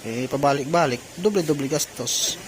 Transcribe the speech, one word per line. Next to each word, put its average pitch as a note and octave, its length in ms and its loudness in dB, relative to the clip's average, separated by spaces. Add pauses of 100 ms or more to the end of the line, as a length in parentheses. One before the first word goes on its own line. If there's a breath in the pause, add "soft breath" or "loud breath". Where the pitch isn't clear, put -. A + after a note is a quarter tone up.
Eh, A#2 240 -4
pabalik-balik, C#3 720 2 (160)
doble-doble D#3 560 0
gastos. - 640 -2 (120)